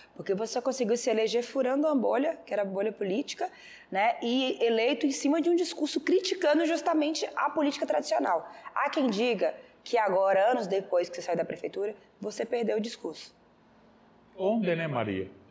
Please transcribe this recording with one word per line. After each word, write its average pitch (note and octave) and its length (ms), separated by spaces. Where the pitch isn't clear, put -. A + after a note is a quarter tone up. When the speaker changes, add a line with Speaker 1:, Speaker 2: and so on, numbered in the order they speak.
Speaker 1:
porque F3+ 180
você A3 280
conseguiu A#3+ 340
se A#3 140
eleger A3 340
furando C4+ 420
uma D4+ 100
bolha, B3 500
que - 80
era G#3 80
a G3+ 40
bolha G3 280
política, A3 560
né, G#3 300
e B3 420
eleito A#3 420
em C#4 60
cima D4 300
de E4+ 80
um F4 60
discurso - 440
criticando F4+ 640
justamente D#4+ 600
a C#4+ 140
política D4 360
tradicional. C#4 600
Há C#4 160
quem C#4+ 180
diga G3+ 460
que - 140
agora, F#3+ 520
anos A#3+ 160
depois F#3 440
que - 80
você F3 40
saiu F3 140
da E3 80
prefeitura, F#3+ 500
você G#3+ 240
perdeu A3 320
o A3 40
discurso. - 540
Speaker 2:
Onde, F#3+ 360
né, E3 140
Maria? G#2+ 420